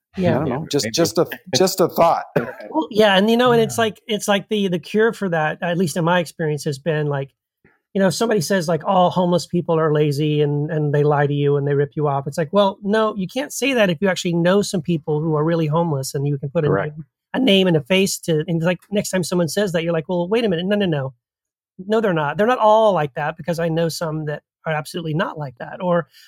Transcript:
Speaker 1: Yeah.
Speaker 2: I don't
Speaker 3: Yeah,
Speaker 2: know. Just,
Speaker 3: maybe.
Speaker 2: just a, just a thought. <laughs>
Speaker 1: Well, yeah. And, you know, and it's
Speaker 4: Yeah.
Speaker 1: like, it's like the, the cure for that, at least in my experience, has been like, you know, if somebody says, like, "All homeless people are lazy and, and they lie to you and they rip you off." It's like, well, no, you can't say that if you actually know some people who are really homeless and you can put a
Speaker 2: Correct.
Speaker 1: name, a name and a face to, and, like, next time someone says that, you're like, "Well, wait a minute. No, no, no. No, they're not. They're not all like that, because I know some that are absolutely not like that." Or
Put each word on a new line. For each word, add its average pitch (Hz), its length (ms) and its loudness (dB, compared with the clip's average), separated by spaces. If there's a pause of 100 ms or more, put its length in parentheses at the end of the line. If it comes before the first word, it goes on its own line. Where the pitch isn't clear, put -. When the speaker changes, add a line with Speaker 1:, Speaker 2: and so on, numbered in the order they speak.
(160)
Speaker 1:
Yeah. 175 140 2
Speaker 2:
I 131 80 2
don't 156 100 -2
Speaker 3:
Yeah, 123 80 -4
Speaker 2:
know. 160 120 -8
Just, 143 180 -2
Speaker 3:
maybe. 113 60 -6
Speaker 2:
just 165 260 0
a, 160 80 2 (280)
just 185 260 2
a 165 80 4
thought. 143 360 2 (120)
<laughs> - 0 - (360)
Speaker 1:
Well, 311 180 -2
yeah. 208 260 4
And, 208 140 4
you 233 60 4
know, 247 160 4
and 233 80 4
it's 220 180 -2
Speaker 4:
Yeah. 226 60 2
Speaker 1:
like, 214 220 -4
it's 208 220 -4
like 202 200 0
the, 202 200 0
the 175 100 -2
cure 214 340 0
for 202 160 -6
that, 156 340 0
at 170 160 -2
least 180 180 0
in 165 80 0
my 180 160 4
experience, 151 440 -4
has 143 140 -4
been 151 300 -2
like, 139 240 -4 (640)
you 196 60 0
know, 190 80 4
if 156 60 0
somebody 226 260 0
says, 180 280 -2
like, 160 180 -2
"All 180 240 4
homeless 180 380 0
people 170 300 0
are 156 140 2
lazy 151 480 2
and, 147 300 0
and 151 240 0
they 147 80 2
lie 147 240 4
to 143 80 0
you 143 220 2
and 143 100 0
they 143 80 0
rip 139 220 0
you 147 100 0
off." 139 220 -2
It's 143 100 -6
like, 156 140 -2
well, 196 300 2
no, 214 340 0
you 185 100 -4
can't 269 260 -6
say 269 200 -2
that 208 180 2
if 156 100 -2
you 196 80 2
actually 180 260 -2
know 175 280 2
some 190 200 -4
people 156 380 -2
who 160 140 -2
are 151 100 0
really 165 220 0
homeless 151 480 -2
and 139 140 -2
you 143 100 -2
can 143 120 -8
put 165 140 -2
a - 40 2
Speaker 2:
Correct. 98 280 0
Speaker 1:
name, 156 80 -16 (300)
a 254 60 -2
name 196 260 4
and 170 100 4
a 147 60 4
face 190 380 0
to, 156 260 0
and, 165 160 -2
like, 175 160 0 (140)
next 202 180 -2
time 185 140 -2
someone 175 240 0
says 202 240 -2
that, 165 100 0
you're 170 100 -2
like, 160 160 -2
"Well, 175 200 -2
wait 233 160 0
a 214 40 0
minute. 175 180 -2
No, 208 100 0
no, 202 100 0
no. 139 280 -2 (640)
No, 208 220 0
they're 202 140 0
not. 156 220 -2
They're 208 100 2
not 247 140 2
all 214 320 6
like 151 220 -2
that, 160 220 -6
because 165 220 -4
I 165 100 -2
know 165 200 0
some 156 380 -6
that 147 180 -8 (220)
are 160 60 -2
absolutely 156 420 -6
not 196 220 -2
like 147 220 -10
that." 160 240 -14
Or 175 240 0 (220)